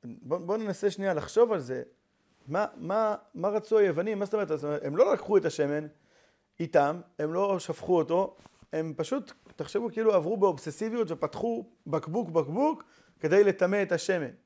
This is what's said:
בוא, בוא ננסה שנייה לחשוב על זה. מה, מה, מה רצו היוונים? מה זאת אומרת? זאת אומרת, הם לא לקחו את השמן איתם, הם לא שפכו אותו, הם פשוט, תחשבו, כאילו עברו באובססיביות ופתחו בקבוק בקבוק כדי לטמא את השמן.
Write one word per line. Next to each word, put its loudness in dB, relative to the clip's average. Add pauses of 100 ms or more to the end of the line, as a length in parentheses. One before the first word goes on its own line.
בוא, -8
בוא -4
ננסה -2
שנייה -2
לחשוב 2
על 0
זה. -8 (640)
מה, -2 (100)
מה, -2 (180)
מה -2
רצו 0
היוונים? 2
מה -2
זאת -6
אומרת? 0
זאת -4
אומרת, -4
הם -4
לא 6
לקחו 2
את 2
השמן -2 (720)
איתם, 2 (180)
הם -2
לא 0
שפכו 0
אותו, 2 (380)
הם -4
פשוט, -4 (240)
תחשבו, -4
כאילו 2
עברו 2
באובססיביות 0
ופתחו -4 (180)
בקבוק -4
בקבוק 0 (360)
כדי 6
לטמא 2
את -2
השמן. -2 (140)